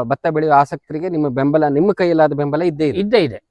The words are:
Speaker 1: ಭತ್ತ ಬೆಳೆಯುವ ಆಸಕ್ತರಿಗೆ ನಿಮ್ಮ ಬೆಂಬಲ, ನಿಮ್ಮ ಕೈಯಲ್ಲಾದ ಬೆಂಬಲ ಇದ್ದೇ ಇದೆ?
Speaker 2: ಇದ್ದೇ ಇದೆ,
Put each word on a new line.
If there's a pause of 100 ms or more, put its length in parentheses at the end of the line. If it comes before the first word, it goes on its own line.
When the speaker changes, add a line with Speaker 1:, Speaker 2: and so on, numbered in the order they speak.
Speaker 1:
ಭತ್ತ
ಬೆಳೆಯುವ
ಆಸಕ್ತರಿಗೆ
ನಿಮ್ಮ
ಬೆಂಬಲ,
ನಿಮ್ಮ
ಕೈಯಲ್ಲಾದ
ಬೆಂಬಲ
ಇದ್ದೇ
ಇದೆ?
Speaker 2:
ಇದ್ದೇ
ಇದೆ,